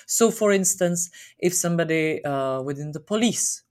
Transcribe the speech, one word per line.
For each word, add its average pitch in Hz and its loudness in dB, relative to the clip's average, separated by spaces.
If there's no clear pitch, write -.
So, 226 2
for 208 2
instance, 180 2
if 175 0
somebody, 160 0
uh, 135 -2
within 147 -6
the 151 -8
police 214 -2